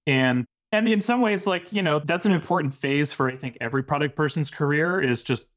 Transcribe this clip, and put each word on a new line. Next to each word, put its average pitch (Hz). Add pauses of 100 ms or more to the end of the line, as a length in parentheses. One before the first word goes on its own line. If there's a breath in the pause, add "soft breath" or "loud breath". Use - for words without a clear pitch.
And, 131 (280)
and 220
in 220
some 240
ways, 208
like, 180
you 202
know, 151
that's 170
an 202
important 151
phase 143
for, 131
I 131
think, 131
every 131
product 147
person's 151
career 151
is 123
just - (100)